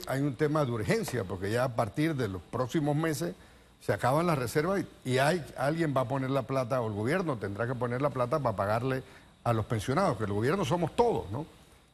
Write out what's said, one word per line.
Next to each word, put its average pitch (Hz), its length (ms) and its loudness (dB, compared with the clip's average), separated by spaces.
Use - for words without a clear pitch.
hay 131 140 -2
un 143 140 0
tema 151 320 2
de 120 60 -2
urgencia, 120 520 0
porque 95 260 -4
ya 120 140 2
a 127 100 -2
partir 151 400 0
de 127 140 0
los 92 140 -6
próximos 143 520 0
meses 156 400 0
se - 140 0
acaban 135 320 2
las 160 120 4
reservas 151 460 0
y, 127 80 -2
y 127 60 4
hay, 151 240 4
alguien 151 400 0
va 135 60 4
a 120 60 -2
poner 131 200 -2
la 135 140 0
plata, 131 400 -2
o 110 60 -2
el 107 40 -4
gobierno 135 460 0
tendrá 101 280 -4
que 127 80 -2
poner 123 280 -2
la 147 80 2
plata 123 280 0
para 127 160 0
pagarle 117 480 0
a 120 100 2
los 113 100 0
pensionados, 127 540 0
que 107 60 -2
el 101 100 -2
gobierno 143 320 2
somos 170 280 0
todos, 202 360 2
¿no? 139 160 -6